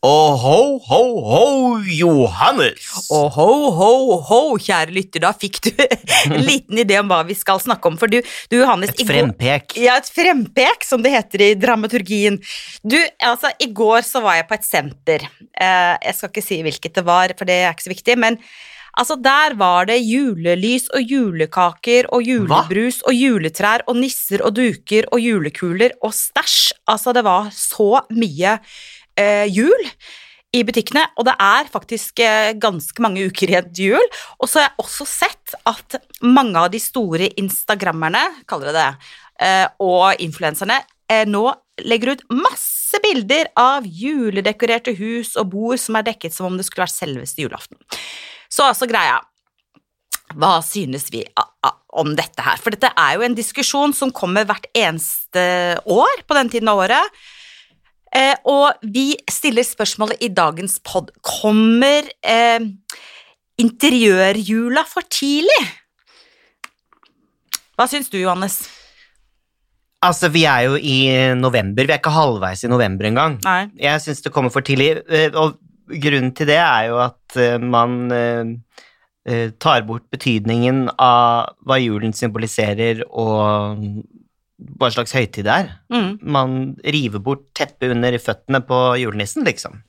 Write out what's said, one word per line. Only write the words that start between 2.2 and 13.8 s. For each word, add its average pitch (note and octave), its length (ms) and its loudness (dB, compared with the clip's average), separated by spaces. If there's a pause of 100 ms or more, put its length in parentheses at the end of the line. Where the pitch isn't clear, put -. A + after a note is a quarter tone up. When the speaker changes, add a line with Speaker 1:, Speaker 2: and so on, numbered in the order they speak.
Speaker 2:
Og D3 240 2
ho, D3+ 140 4 (260)
ho, F#3 160 4 (400)
ho, A3 80 6 (160)
kjære F3 400 -2
lytter, F#3 320 -4
da F#3 80 4
fikk - 320 -8
du A3+ 60 2 (280)
<laughs> - 300 0
en D3+ 160 0
liten C4+ 340 -2
idé G3+ 220 2
om G3+ 80 -4
hva E3+ 160 2
vi F3+ 100 -8
skal F#3+ 240 0
snakke G#3 300 0
om, D#3+ 100 -8
for A3 140 2
du, A#3+ 60 4 (260)
du, A#3+ 140 2
Johannes, G3+ 340 2
Speaker 1:
Et - 80 -6
Speaker 2:
i A3 60 -2
går G3+ 40 0
Speaker 1:
frempek. C#3 720 0
Speaker 2:
Ja, B3 160 4
et - 160 -4
frempek, D#4+ 720 2
som B3 160 0
det C4+ 160 2
heter G3+ 320 2
i - 80 6
dramaturgien. G#3 800 0 (480)
Du, B3 140 2 (180)
altså, B3 400 0
i C4 160 -4
går A3+ 320 4